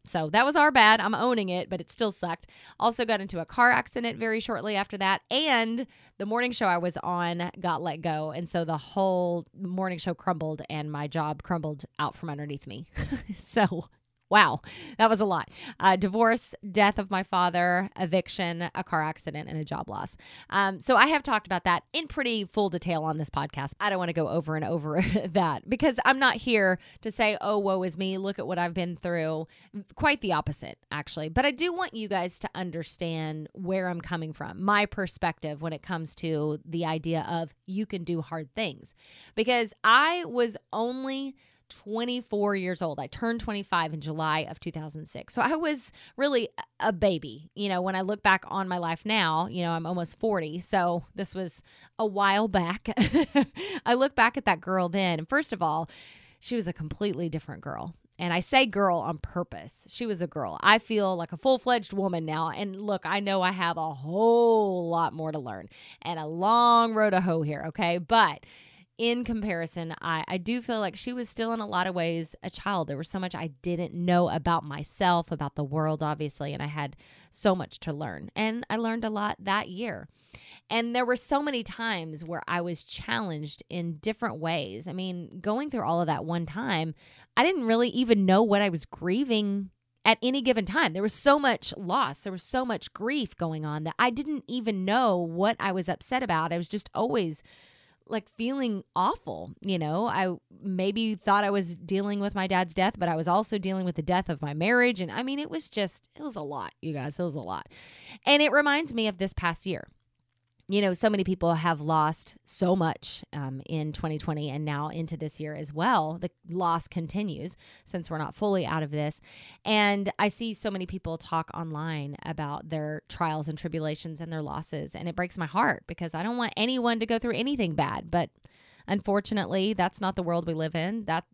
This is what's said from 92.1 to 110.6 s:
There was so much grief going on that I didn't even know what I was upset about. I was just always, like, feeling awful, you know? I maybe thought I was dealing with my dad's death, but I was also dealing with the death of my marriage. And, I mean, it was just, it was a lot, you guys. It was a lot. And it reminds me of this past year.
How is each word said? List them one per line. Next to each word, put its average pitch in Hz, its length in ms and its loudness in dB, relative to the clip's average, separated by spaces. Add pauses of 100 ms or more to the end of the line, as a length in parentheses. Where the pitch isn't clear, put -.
There 196 100 -8
was 185 120 -10
so 262 220 -2
much 226 280 -6
grief 240 420 -4
going 160 300 -4
on 151 200 -4
that 160 120 -4
I 247 140 2
didn't 277 360 -4
even 214 380 -2
know 214 320 4
what 175 420 0
I 202 120 -2
was 180 180 -2
upset 254 320 -4
about. 165 320 0
I 170 40 -2
was 175 120 -4
just 208 240 -6
always, 214 480 0 (640)
like, 214 220 -6
feeling 240 540 -2 (120)
awful, 151 640 -2
you 185 180 0
know? 160 280 0
I 185 280 0 (260)
maybe 196 540 0
thought 202 280 4
I 202 80 2
was 175 260 -2
dealing 202 420 -2
with 202 160 -2
my 190 120 0
dad's 180 260 0
death, 190 240 2
but 180 100 0
I 170 80 0
was 160 120 -2
also 208 300 2
dealing 190 280 -2
with 175 100 -2
the 160 60 -4
death 180 260 2
of 156 140 -4
my 147 120 -4
marriage. 233 460 4
And, 170 120 -4
I 214 120 -4
mean, 277 160 -4
it 302 120 -6
was 320 180 -8
just, - 460 -4
it - 80 -12
was 269 120 -8
a 180 60 -6
lot, 139 400 -8
you 156 120 -6
guys. 143 260 -6
It 180 40 -2
was 160 120 -4
a 147 60 -6
lot. 90 260 -8 (580)
And 294 160 8
it 294 100 6
reminds 294 420 4
me 220 140 0
of 196 100 -2
this 190 160 -4
past 170 320 -4
year. 185 220 -4 (800)